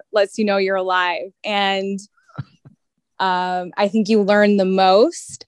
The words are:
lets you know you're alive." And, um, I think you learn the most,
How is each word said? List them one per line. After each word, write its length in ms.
lets 260
you 80
know 120
you're 180
alive." 560
And, 560
um, 560
I 120
think 200
you 140
learn 360
the 80
most, 840